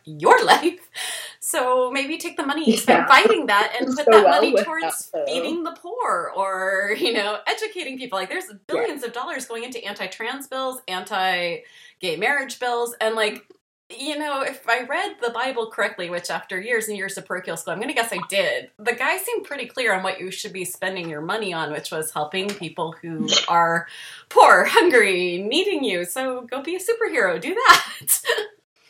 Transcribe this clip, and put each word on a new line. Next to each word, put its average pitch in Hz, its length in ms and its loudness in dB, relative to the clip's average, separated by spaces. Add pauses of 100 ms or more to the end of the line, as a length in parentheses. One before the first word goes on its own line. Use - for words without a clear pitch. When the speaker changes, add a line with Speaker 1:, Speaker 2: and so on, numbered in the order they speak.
Speaker 1:
your 170 400 6
<laughs> - 80 8
life. 339 260 2 (600)
So 254 520 0
maybe 277 260 -2
take - 200 -10
the 302 80 -4
money 285 240 2
you - 60 6
spend - 320 4
Speaker 2:
Yeah. - 0 -
Speaker 1:
fighting 339 380 6
that 208 340 2
and 262 80 -2
Speaker 2:
It's 254 80 -2
Speaker 1:
put 294 100 -2
Speaker 2:
so 226 60 8
Speaker 1:
that 214 140 12
Speaker 2:
well 175 80 8
Speaker 1:
money 220 200 4
Speaker 2:
with 208 120 4
Speaker 1:
towards 320 160 -4 (300)
Speaker 2:
that, - 140 -4
though. - 60 -
Speaker 1:
feeding 320 320 -4
the 320 100 -6
poor 330 640 -4
or, 190 600 -2
you 339 160 0
know, 208 340 -2
educating 359 500 -6
people. 190 220 -6
Like, 190 100 -6
there's 370 200 -8
Speaker 2:
Yeah. 208 60 -20 (120)
Speaker 1:
billions 294 360 -4
of 233 100 -8
dollars 269 320 -8
going 226 180 -10
into 247 220 -10
anti-trans 220 600 -8
bills, 262 420 -6
anti-gay 175 1300 -4
marriage 262 420 -2
bills, 240 400 -2
and, 220 160 0
like, 214 300 -2 (440)
you 285 300 -8
know, 294 220 -4
if 262 260 -6
I 247 160 0
read 349 380 -4
the 233 80 -2
Bible 233 420 -4
correctly, 202 380 -4
which 175 200 -6
after 180 300 -6
years 220 280 -2
and 208 100 -6
years 190 200 -6
of 175 80 -12
parochial 180 300 -6
school, 170 180 -8
I'm 175 60 -6
gonna 285 140 -6
guess 233 180 -2
I 185 80 -4 (100)
did, 170 480 -2
the 233 160 -2
guy 285 240 -2
seemed 453 280 -4
pretty 262 200 -10
clear 233 280 -2
on 185 100 -2
what 190 160 -4
you 185 100 -10
should 185 220 -10
be 185 140 -8
spending 185 440 -6
your 151 120 -8
money 190 320 -4
on, 151 180 -4
which 165 200 -8
was 156 200 -4
helping 190 380 -4
people 165 520 -8
who 156 280 -6 (180)
are 170 400 2 (420)
poor, 226 360 8
hungry, 202 720 4
needing 294 460 0
you. 180 200 -2
So 254 380 -6
go 254 200 -8
be 330 140 -6
a 359 40 -6
superhero. 311 600 0
Do 311 140 -4
that. 494 320 4 (140)
<laughs> - 220 -2 (680)